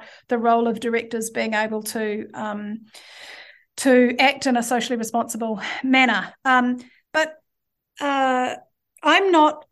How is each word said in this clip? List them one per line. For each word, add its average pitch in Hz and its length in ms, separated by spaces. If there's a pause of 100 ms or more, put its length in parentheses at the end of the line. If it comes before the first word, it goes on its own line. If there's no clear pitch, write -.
(300)
the 240 80
role 233 320
of 226 100
directors 233 520
being 226 220
able 214 300
to, 214 500
um, 208 520 (920)
to 247 420
act 277 280
in 247 80
a 240 80
socially 240 320
responsible 226 640 (240)
manner. 254 500 (120)
Um, 247 320 (340)
but, 311 220 (680)
uh, 269 560 (480)
I'm 359 280
not 302 400